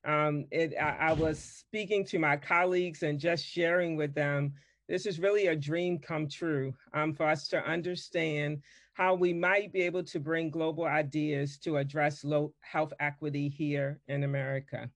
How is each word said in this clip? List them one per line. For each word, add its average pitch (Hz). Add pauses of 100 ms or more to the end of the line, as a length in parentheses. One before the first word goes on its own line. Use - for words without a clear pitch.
Um, 151
it, 160
I, 151
I -
was 156
speaking 202
to 190
my 147
colleagues 180
and 147
just 165
sharing 170
with 151
them, 143 (340)
this 185
is 180
really 202
a 160
dream 170
come 156
true, 143 (200)
um, 151
for 151
us 151
to 165
understand 160 (320)
how 185
we 180
might 185
be 185
able 175
to -
bring 165
global 160
ideas 147
to 160
address 147
low 147
health 156
equity 143
here 143
in 143
America. 135